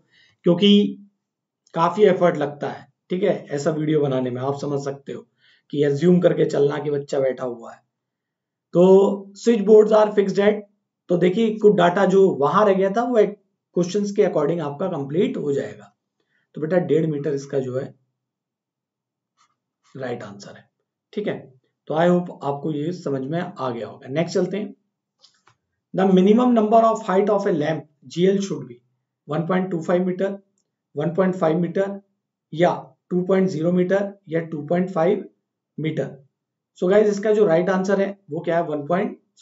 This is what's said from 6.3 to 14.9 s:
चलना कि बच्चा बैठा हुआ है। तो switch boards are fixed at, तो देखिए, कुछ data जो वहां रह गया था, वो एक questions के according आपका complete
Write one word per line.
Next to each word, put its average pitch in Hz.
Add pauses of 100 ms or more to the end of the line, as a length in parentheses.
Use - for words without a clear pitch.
चलना 143
कि 143
बच्चा 143
बैठा 131
हुआ 113
है। - (920)
तो 175 (520)
switch 220
boards 214
are 214
fixed 196
at, 208 (480)
तो 180
देखिए, 202
कुछ 202
data 175
जो 190
वहां 160
रह 196
गया 190
था, 226
वो 247
एक 202 (380)
questions 202
के 214
according 170
आपका 147
complete 165